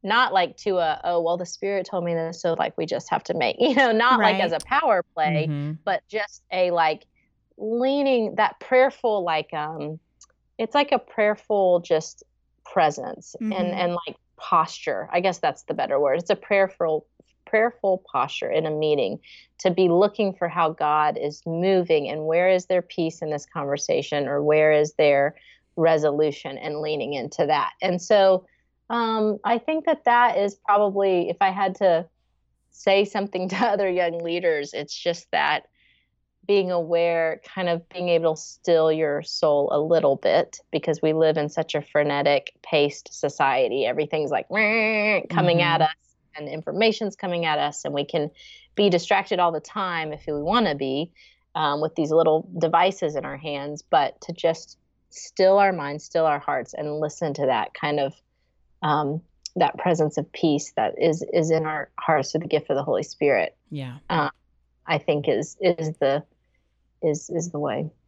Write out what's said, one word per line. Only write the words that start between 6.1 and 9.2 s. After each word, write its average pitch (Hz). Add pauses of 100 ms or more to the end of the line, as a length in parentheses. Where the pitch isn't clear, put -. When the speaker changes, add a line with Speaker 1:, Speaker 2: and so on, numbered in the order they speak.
Speaker 1:
a, 185
like, 160 (500)
leaning, 254
that 208
prayerful, 254